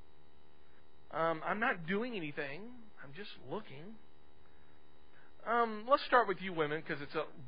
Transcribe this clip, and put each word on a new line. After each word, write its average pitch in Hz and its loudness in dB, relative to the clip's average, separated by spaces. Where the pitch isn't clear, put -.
Um, 160 4
I'm 196 0
not 208 2
doing 214 2
anything. 151 -4
I'm 139 -8
just 208 -8
looking. 180 -6
Um, 220 4
let's 285 8
start 240 10
with 185 2
you 190 0
women, 160 2
'cause 147 -2
it's, 143 -6
uh, 156 2